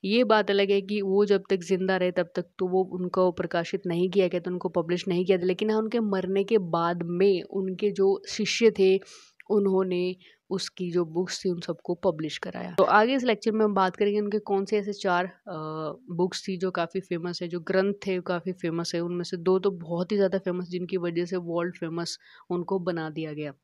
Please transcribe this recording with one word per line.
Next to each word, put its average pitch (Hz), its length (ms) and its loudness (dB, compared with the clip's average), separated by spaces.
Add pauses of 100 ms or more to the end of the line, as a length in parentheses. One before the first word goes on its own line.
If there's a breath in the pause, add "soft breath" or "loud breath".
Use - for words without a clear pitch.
ये 226 200 4
बात 208 260 4
अलग 202 200 4
है 196 100 4
कि 202 220 -2
वो 196 220 4
जब 196 260 4
तक 190 100 2
ज़िंदा 185 360 0
रहे 180 140 2
तब 180 260 -2
तक 175 100 -4 (120)
तो 185 80 -2
वो 185 180 2
उनको 180 480 0
प्रकाशित 175 540 -4
नहीं 175 240 0
किया 185 180 2
गया 175 120 -2
था, 180 100 -6
उनको 180 180 -4
पब्लिश 175 400 -2
नहीं 180 160 0
किया 185 140 4
था, 175 60 -2
लेकिन 196 260 0
हाँ, 214 80 2
उनके 220 220 0
मरने 196 440 0
के 220 140 2
बाद 170 440 0
में 175 400 2
उनके 190 480 -2
जो 196 380 2
शिष्य 220 500 2
थे 190 220 6 (500 loud breath)
उन्होंने 190 680 2 (340 soft breath)
उसकी 185 400 -6
जो 175 140 2
बुक्स 170 400 -4
थी 190 60 0
उन 170 100 -4
सबको 175 340 -6
पब्लिश 156 440 -2
कराया। - 400 -10
तो 190 60 8
आगे 220 300 4
इस 254 100 0
लेक्चर 220 280 0
में 220 120 4
हम 208 100 2
बात 190 220 2
करेंगे 208 240 0
उनके 208 180 -2
कौन 196 260 0
से 208 140 0
ऐसे 202 140 -4
चार, 185 340 0
अ, 180 320 -12 (520)
बुक्स 180 380 -2
थी 190 80 -4
जो 185 140 -2
काफ़ी 175 300 -2
फेमस 175 420 -6
है, 175 60 -6
जो 175 120 -6
ग्रंथ 190 340 2 (120)
थे 185 140 -2
काफ़ी 180 320 -4
फेमस 170 420 -4
है। 170 60 0
उनमें 175 240 -4
से 185 120 -8
दो 185 220 2
तो 196 120 2
बहुत 170 420 -4
ही 208 40 0
ज़्यादा 190 220 2
फेमस, 180 300 -4
जिनकी 180 280 -4
वजह 170 280 -2
से 180 120 -4
वर्ल्ड 175 400 -4
फेमस 165 420 -6 (320 loud breath)
उनको 175 280 -2
बना 170 320 -4
दिया 151 220 -8
गया। 147 200 -8 (120)